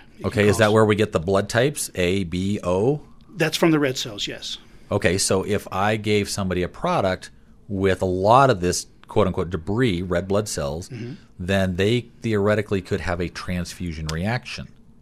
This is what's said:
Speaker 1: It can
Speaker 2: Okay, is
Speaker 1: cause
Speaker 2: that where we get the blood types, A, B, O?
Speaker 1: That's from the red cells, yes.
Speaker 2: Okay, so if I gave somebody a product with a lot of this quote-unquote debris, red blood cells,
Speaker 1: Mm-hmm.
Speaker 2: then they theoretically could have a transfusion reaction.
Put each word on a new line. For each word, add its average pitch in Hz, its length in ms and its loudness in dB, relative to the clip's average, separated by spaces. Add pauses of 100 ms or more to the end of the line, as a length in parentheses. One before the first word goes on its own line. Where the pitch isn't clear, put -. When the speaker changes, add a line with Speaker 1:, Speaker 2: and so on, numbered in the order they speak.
(160)
Speaker 1:
It - 60 -20
can - 40 -4
Speaker 2:
Okay, 101 180 0
is 104 80 6
Speaker 1:
cause 90 60 0
Speaker 2:
that 107 140 4
where 110 120 6
we 104 120 4
get 104 160 0
the 95 80 2
blood 98 280 0
types, 135 460 0
A, 92 300 0
B, 92 400 -4
O? 110 380 0 (340)
Speaker 1:
That's 156 200 -2
from 170 140 4
the 156 100 4
red 131 160 0
cells, 107 320 -8
yes. - 300 -12 (340)
Speaker 2:
Okay, 95 260 2
so 95 260 2
if 98 280 -2
I 101 240 0
gave 107 320 0
somebody 90 340 -2
a 85 60 -2
product 120 640 -2 (380)
with 95 340 0
a 95 40 2
lot 107 440 6
of 101 100 0
this 87 260 -2 (220)
quote-unquote 92 420 0
debris, 95 520 -2
red 90 260 -2
blood 104 200 0
cells, 76 400 -6
Speaker 1:
Mm-hmm. 120 260 -12 (240)
Speaker 2:
then 92 380 0
they 107 260 2 (200)
theoretically 104 580 0
could 92 200 -4
have 90 200 -2
a 87 80 -2
transfusion 85 800 -6
reaction. 87 600 -6 (340)